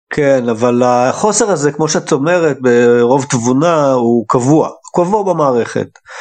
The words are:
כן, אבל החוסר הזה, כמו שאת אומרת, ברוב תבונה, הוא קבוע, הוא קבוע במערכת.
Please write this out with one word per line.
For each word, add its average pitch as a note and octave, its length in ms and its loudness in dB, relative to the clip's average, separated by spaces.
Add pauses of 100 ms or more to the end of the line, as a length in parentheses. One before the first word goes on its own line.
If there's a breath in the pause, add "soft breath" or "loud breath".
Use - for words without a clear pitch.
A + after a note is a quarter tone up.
(140)
כן, C#3 340 0
אבל A#2+ 340 0
החוסר C3+ 680 0
הזה, D3 220 0
כמו D#3 160 -2
שאת D#3 240 -4
אומרת, D#3 480 0
ברוב A#2+ 680 2
תבונה, C#3 640 0
הוא A#2 360 0
קבוע, C3+ 400 2
הוא - 360 -4
קבוע G3 300 -2
במערכת. A#2+ 540 -2 (320 loud breath)